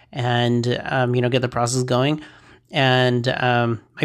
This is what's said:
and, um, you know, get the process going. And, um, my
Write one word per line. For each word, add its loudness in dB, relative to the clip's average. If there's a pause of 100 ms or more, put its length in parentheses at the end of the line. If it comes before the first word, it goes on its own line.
(120)
and, 0
um, -2
you 0
know, 0
get 0
the -2
process -2
going. 0 (480)
And, 2
um, 0 (160)
my -2